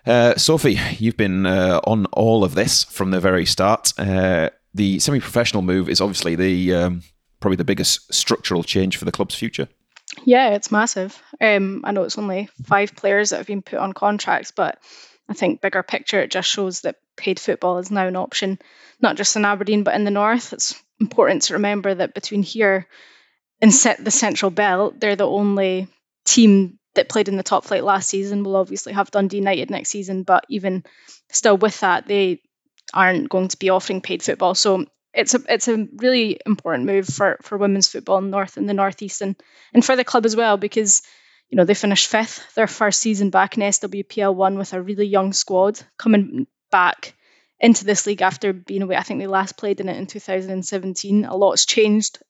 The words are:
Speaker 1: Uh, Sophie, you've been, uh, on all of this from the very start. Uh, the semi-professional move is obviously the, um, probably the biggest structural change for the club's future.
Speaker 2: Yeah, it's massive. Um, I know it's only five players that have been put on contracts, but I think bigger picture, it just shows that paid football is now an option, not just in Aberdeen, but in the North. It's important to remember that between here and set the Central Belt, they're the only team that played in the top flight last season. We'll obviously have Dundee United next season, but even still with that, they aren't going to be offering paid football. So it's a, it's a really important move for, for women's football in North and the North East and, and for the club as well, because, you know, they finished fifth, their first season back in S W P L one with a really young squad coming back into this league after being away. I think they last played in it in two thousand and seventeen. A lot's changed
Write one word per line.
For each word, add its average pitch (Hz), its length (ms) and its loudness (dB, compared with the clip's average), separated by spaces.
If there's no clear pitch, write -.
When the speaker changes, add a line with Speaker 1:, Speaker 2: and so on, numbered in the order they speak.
Speaker 1:
Uh, 120 300 4
Sophie, 151 460 2
you've 110 180 0
been, 95 300 0
uh, 92 380 2
on 107 220 2
all 113 360 2
of 82 140 0
this - 260 0
from 95 300 -4
the 92 80 0
very 92 260 2
start. - 500 0
Uh, 92 540 0
the 98 240 2
semi-professional 120 640 0
move 92 260 0
is - 120 0
obviously 92 340 -2
the, 90 400 0
um, 87 280 0
probably 95 160 0
the 90 80 -2
biggest - 500 -2
structural - 520 -2
change 95 320 -2
for - 80 -10
the - 80 -4
club's - 240 -4
future. - 320 -8
Speaker 2:
Yeah, 247 260 6
it's 202 220 -2
massive. 208 500 -2
Um, 196 440 0
I 202 80 -4
know 202 100 -2
it's - 160 -6
only 202 300 -6
five 202 320 0
players 202 340 0
that - 60 -4
have - 100 -8
been 202 160 -6
put - 160 -8
on 190 140 -4
contracts, 208 580 -2
but - 280 -4
I 214 60 -8
think 175 260 -2
bigger 190 240 -2
picture, - 360 -4
it - 120 -2
just 185 180 -4
shows 185 300 -4
that - 160 -8
paid 190 220 -4
football 180 400 -2
is 185 140 -8
now 190 160 0
an 180 80 -4
option, 190 420 -4
not 220 140 2
just - 220 -2
in 208 80 2
Aberdeen, 208 400 0
but 202 100 0
in 208 80 0
the 202 80 0
North. 208 420 0
It's - 220 -6
important - 420 2
to - 100 -2
remember 202 420 -2
that 180 180 -4
between 202 300 -4
here 196 420 0
and 220 120 8
set - 320 2
the 214 60 -2
Central 202 400 0
Belt, 196 480 0
they're 208 160 0
the 196 140 0
only 196 580 0
team 196 520 6
that - 120 2
played 208 200 0
in 196 80 -4
the 185 80 -6
top - 200 0
flight - 200 -2
last 196 240 0
season. 202 340 -4
We'll 196 140 -2
obviously 196 380 -4
have 196 180 -2
Dundee 196 240 0
United 196 340 -2
next - 200 -6
season, 190 340 -6
but 185 240 2
even 190 340 -4
still 214 260 2
with 202 240 0
that, 185 280 0
they 196 320 0
aren't 185 360 2
going 185 180 0
to - 120 -6
be 190 120 -2
offering 185 300 0
paid - 240 -8
football. 180 320 0
So 190 300 0
it's - 200 0
a, 247 140 2
it's - 200 0
a 220 180 -2
really 233 480 0
important 165 420 -2
move 196 200 0
for, 196 360 0
for - 160 -8
women's 196 300 2
football - 300 -2
in 196 120 -4
North 190 260 -4
and 202 120 -4
the 202 60 -2
North 196 260 -2
East 202 220 -10
and, 196 140 -6
and 233 120 6
for 262 100 2
the 254 100 0
club 233 220 0
as 220 80 0
well, 220 220 2
because, 208 460 0
you - 80 -4
know, 185 80 6
they 196 100 4
finished 202 340 0
fifth, - 480 -4
their 220 100 4
first 208 320 0
season 202 320 0
back 190 260 2
in 214 60 0
S 202 160 0
W 196 240 -8
P - 180 -8
L 196 140 2
one 190 240 0
with 196 140 -8
a 185 100 -6
really 202 240 -2
young 196 260 0
squad 190 480 0
coming - 520 0
back - 420 0
into 220 240 4
this 202 220 0
league 202 160 -2
after 190 300 -2
being 190 300 -6
away. 185 120 -4
I 170 80 0
think 196 160 -8
they 196 80 -8
last 190 300 -2
played 202 240 -4
in 196 80 -6
it 180 80 -6
in 196 100 -10
two 202 140 -16
thousand 190 320 -6
and 190 120 -6
seventeen. 196 600 -2
A - 100 -8
lot's 196 320 2
changed 214 640 2